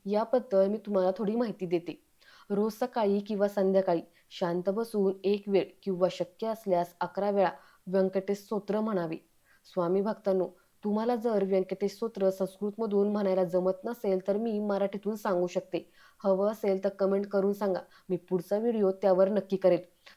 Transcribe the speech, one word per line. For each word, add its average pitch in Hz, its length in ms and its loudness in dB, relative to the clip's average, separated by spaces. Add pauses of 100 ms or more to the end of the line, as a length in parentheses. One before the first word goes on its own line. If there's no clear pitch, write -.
याबद्दल 208 640 2
मी 208 100 -2
तुम्हाला 196 380 0
थोडी 214 200 -2
माहिती 220 300 -4
देते. 170 360 -4 (480)
रोज 208 220 0
सकाळी 214 480 0
किंवा 202 280 0
संध्याकाळी 190 540 2 (280)
शांत 175 400 -2
बसून 208 420 0 (120)
एक 202 240 -2
वेळ 196 160 4 (180)
किंवा 185 280 0
शक्य - 360 -6
असल्यास 190 540 -2
अकरा 190 300 -2
वेळा 196 200 4 (360)
व्यंकटेश 190 520 0
स्तोत्र 208 420 -4
म्हणावे. 180 360 -4 (480)
स्वामी 185 360 -2
भक्तांनो, 190 480 0 (360)
तुम्हाला 214 320 0
जर 214 280 0
व्यंकटेश 190 480 -2
स्तोत्र 202 380 -2
संस्कृतमधून 202 800 -2
म्हणायला 190 320 0
जमत 185 400 0
नसेल, 202 440 -2
तर 202 80 2
मी 220 240 -2
मराठीतून 202 560 -2
सांगू 185 300 0
शकते. 175 440 -6 (340)
हवं 196 280 2
असेल 196 320 -2
तर 202 40 2
कमेंट 196 380 0
करून 202 260 0
सांगा, 202 280 -2 (280)
मी 185 80 -2
पुढचा 180 420 -2
व्हिडिओ 220 320 2
त्यावर 190 380 4
नक्की 196 280 -2
करेन, 175 240 4 (360)